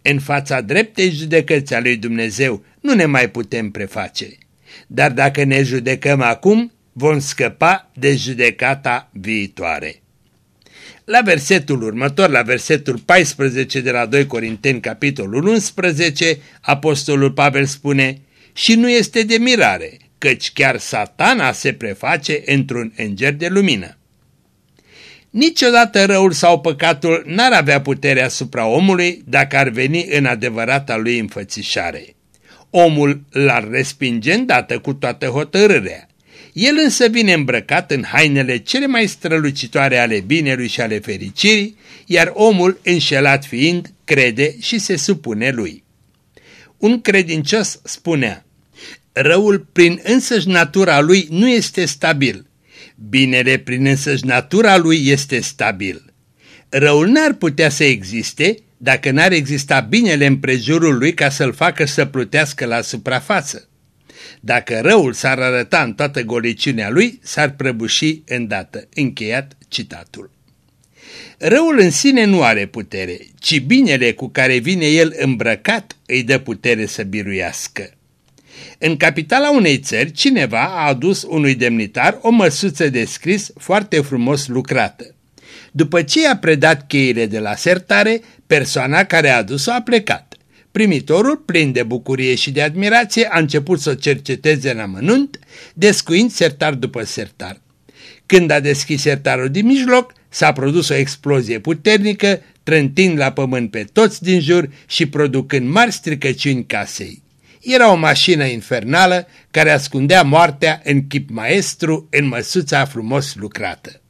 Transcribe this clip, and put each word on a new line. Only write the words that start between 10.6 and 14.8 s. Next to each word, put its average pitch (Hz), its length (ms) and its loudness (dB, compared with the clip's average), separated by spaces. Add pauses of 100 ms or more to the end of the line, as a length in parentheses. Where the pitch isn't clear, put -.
La 233 180 2
versetul 151 600 0
următor, 139 460 0
la 127 120 2
versetul 127 560 -2
paisprezece 135 840 0
de 127 100 -4
la 120 140 -2
doi 139 220 0
Corinteni, 113 520 -4
capitolul 127 680 -4